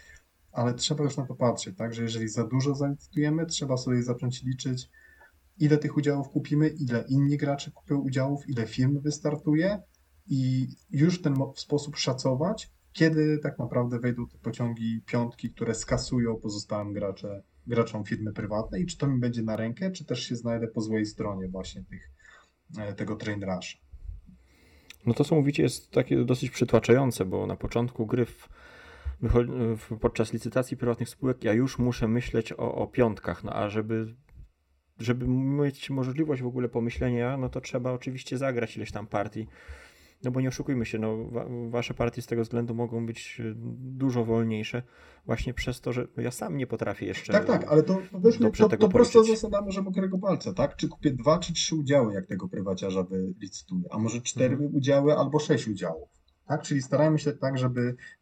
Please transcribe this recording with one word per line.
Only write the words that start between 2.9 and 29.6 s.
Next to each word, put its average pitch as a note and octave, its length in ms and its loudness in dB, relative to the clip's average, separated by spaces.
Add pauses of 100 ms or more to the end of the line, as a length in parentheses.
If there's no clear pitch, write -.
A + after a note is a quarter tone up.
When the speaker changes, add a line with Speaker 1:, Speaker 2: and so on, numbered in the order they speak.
Speaker 1:
trzeba C3+ 320 -2
sobie B2 260 2
zacząć B2 400 -2
liczyć, B2+ 460 -4 (720)
ile D3+ 180 6
tych D3 200 0
udziałów C#3 320 0
kupimy, D3+ 400 2
ile A#2+ 400 -2
inni C#3 280 4
gracze C#3+ 340 -2
kupią - 260 -4
udziałów, C3+ 520 -2
ile A#2 180 -2
firm C3+ 340 2
wystartuje D3+ 800 0 (480)
i C3 400 2 (240)
już E3+ 280 4
w - 20 -16
ten C#3+ 120 2
mo-, C3 200 -2
w - 60 -18
sposób D3 380 -4
szacować, C#3 720 -2 (220)
kiedy D#3 500 4
tak - 160 -6
naprawdę B2 400 -2
wejdą A#2+ 280 -2
te - 100 -20
pociągi A2+ 680 -4
piątki, A#2+ 440 -4
które A2+ 260 -4
skasują A#2 600 0
pozostałym G#2 580 -6
gracze, G2+ 500 -6 (240)
graczom A2+ 380 0
firmy A2 280 -4
prywatnej, A2 520 -2
czy F3 120 -8
to C#3+ 100 0
mi C3 120 2
będzie A#2+ 240 -2
na A2 120 -2
rękę, A#2 360 -4
czy F#3 140 -12
też - 180 -6
się A#2+ 120 -6
znajdę A#2 320 -4
po A2+ 140 -4
złej G#2+ 240 0
stronie G2+ 420 -6
właśnie F#2+ 360 -10
tych, - 280 -18 (640)
e, G#2 160 -6
tego F#2+ 220 -6
train G2+ 280 -6
rusha. F#2 340 -6 (1300)
Speaker 2:
No A#2 80 4
to, D3 100 2
co E3 120 2
mówicie, D3 280 4
jest - 280 -2
takie C3 340 2
dosyć B2+ 240 2
przytłaczające, A#2+ 760 4
bo F#2+ 220 -2
na G2 80 -2
początku A#2 500 -2
gry A#2+ 200 2
w, - 240 -18 (720)
wycho-, A#2+ 560 2